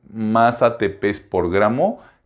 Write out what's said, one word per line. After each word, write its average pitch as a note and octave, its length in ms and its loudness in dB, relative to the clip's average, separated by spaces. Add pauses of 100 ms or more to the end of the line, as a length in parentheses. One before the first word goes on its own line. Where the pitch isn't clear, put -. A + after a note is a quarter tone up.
(120)
más A2+ 500 0
A A#2+ 160 2
T G2+ 120 -2
Ps G2+ 320 -4
por F2+ 280 -2
gramo A2+ 520 0 (240)